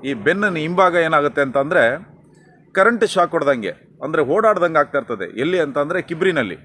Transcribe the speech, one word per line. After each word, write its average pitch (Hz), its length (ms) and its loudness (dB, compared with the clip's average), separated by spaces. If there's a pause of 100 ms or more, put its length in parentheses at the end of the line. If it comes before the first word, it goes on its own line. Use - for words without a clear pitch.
ಈ 139 60 -4 (120)
ಬೆನ್ನಿನ 185 320 0 (100)
ಹಿಂಭಾಗ 180 280 2 (140)
ಏನಾಗುತ್ತೆ 147 380 2
ಅಂತಂದರೆ 139 380 2 (920)
ಕರೆಂಟ್ 220 380 2
ಶಾಕ್ 175 200 0
ಹೊಡೆದಂಗೆ, 127 380 -2 (300)
ಅಂದರೆ 156 160 -2 (140)
ಓಡಾಡ್ದಂಗೆ 175 480 2
ಆಗ್ತಾ 143 180 -2
ಇರ್ತದೆ. 107 260 -8 (160)
ಎಲ್ಲಿ 180 240 0
ಅಂತ 135 180 -6
ಅಂದರೆ 175 240 -4
ಕಿಬ್ರಿನಲ್ಲಿ. 156 560 -2